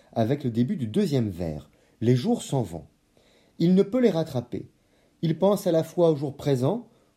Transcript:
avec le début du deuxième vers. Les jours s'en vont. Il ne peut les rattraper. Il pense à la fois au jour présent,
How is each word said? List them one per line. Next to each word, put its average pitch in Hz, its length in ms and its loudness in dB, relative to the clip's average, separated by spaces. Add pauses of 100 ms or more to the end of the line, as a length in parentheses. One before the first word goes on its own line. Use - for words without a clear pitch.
(120)
avec 120 320 -2
le 123 60 -2
début 123 260 -2
du 135 100 -4
deuxième 135 440 0
vers. 82 380 -8 (320)
Les 117 140 4
jours 226 280 0
s'en 135 200 -2
vont. 87 220 -10 (720)
Il 175 160 4
ne 190 80 6
peut 196 180 -2
les 233 100 4
rattraper. 156 600 -6 (500)
Il 165 160 0
pense 190 300 2
à 180 60 2
la 160 100 2
fois 165 300 2
au 151 40 0
jour 139 200 -6
présent, 143 520 0 (280)